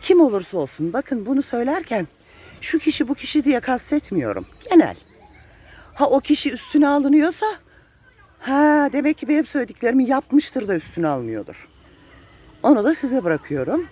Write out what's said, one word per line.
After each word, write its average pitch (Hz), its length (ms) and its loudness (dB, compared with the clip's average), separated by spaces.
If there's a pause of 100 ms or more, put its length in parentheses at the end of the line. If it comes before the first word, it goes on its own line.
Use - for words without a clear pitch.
Kim 359 200 4
olursa 196 360 0
olsun. 156 360 -4
Bakın, 254 320 -4
bunu 269 160 0
söylerken 240 680 -4 (540)
şu - 180 -2
kişi 302 280 -2
bu 285 80 -4
kişi - 280 -2
diye 262 160 2
kastetmiyorum. 180 840 -4 (240)
Genel. 285 260 6 (1000)
Ha, - 160 2
o 277 100 4
kişi 285 320 0
üstüne 285 360 0
alınıyorsa, 294 580 2 (960)
ha, 294 540 2
demek 294 240 0
ki 226 100 -8
benim 302 180 2
söylediklerimi 247 600 0
yapmıştır 262 600 0
da 196 80 0
üstüne 165 320 -4
alınıyordur. 117 640 -6 (920)
Onu 240 200 6
da 311 120 2
size 254 280 -4
bırakıyorum. 160 680 -2